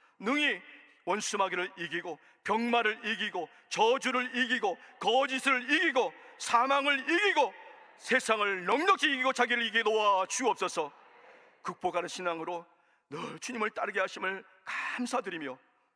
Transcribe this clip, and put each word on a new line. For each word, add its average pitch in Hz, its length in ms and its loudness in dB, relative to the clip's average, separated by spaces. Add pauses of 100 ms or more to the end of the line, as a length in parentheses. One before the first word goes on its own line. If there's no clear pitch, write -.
(180)
능히 254 420 0 (440)
원수마귀를 190 720 -2
이기고 170 420 -8 (260)
병마를 226 600 0
이기고 190 440 -4 (200)
저주를 247 680 2
이기고 233 420 0 (220)
거짓을 254 680 2
이기고 285 420 2 (260)
사망을 277 640 2
이기고 311 540 2 (420)
세상을 208 680 0
넉넉히 294 480 2
이기고 254 180 2
자기를 240 320 2
이기게 220 180 0
도와 208 440 4
주옵소서. 180 680 -2 (720)
극복하는 175 460 -4
신앙으로 170 560 -6 (440)
늘 156 320 -10
주님을 220 300 -4
따르게 202 300 -4
하심을 190 440 -4 (200)
감사드리며 175 920 -6 (380)